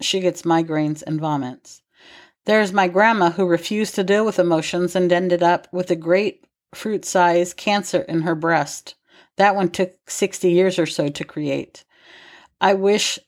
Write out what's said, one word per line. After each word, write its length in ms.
she 180
gets 240
migraines 600
and 140
vomits. 640
There's 280
my 140
grandma 440
who 140
refused 500
to 80
deal 220
with 140
emotions 560
and 160
ended 320
up 280
with 200
a 40
grapefruit-sized 1600
cancer 440
in 200
her 120
breast. 640
That 180
one 140
took 240
sixty 440
years 280
or 80
so 220
to 140
create. 640
I 140
wish 540